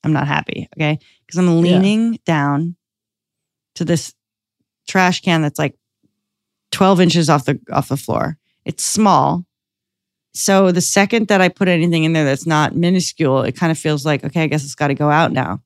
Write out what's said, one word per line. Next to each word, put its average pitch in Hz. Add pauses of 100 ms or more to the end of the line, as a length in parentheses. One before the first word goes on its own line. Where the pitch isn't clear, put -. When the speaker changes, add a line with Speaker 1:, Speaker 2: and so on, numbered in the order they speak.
Speaker 1:
I'm 160
not 139
happy. -
Okay. 151 (300)
'Cause 165
I'm 180
Speaker 2:
Yeah. 170
Speaker 1:
leaning 214
down 151 (1000)
to 170
this 165 (760)
trash 180
can 165
that's, 147
like, 147 (960)
twelve 190
inches 165
off 143
the, 143 (140)
off 139
the 139
floor. - (280)
It's -
small. 175 (920)
So 190
the 175
second 202
that 196
I 180
put 180
anything 170
in 160
there 156
that's 139
not 151
minuscule, 165
it 127
kind 170
of 160
feels 151
like, 147
"Okay, 160
I 156
guess 151
it's 143
gotta 143
go 147
out 156
now." 101